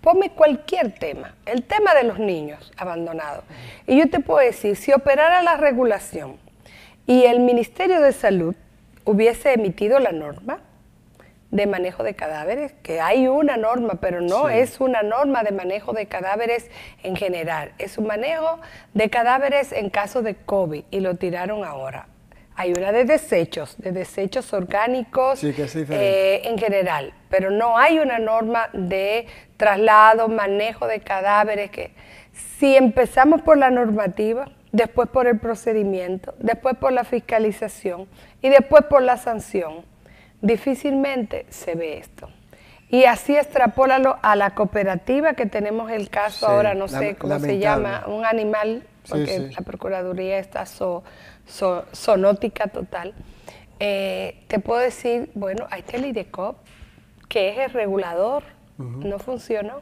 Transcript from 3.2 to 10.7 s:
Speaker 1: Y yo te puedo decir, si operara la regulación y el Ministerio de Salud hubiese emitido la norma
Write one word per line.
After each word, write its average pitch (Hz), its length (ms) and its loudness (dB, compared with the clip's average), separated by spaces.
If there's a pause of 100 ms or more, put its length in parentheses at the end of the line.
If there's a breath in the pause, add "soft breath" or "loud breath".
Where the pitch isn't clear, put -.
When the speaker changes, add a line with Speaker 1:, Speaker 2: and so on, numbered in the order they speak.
Speaker 1:
Y 262 120 6
yo 311 120 6
te 339 100 -2
puedo 294 240 2
decir, 208 320 -2
si - 160 0
operara 294 500 4
la 339 140 2
regulación 220 800 -2 (720 loud breath)
y 254 180 6
el 240 160 6
Ministerio 269 640 2
de 269 100 6
Salud 190 420 0 (520)
hubiese 226 480 2
emitido 214 440 0
la 220 140 2
norma 165 460 -10 (920 soft breath)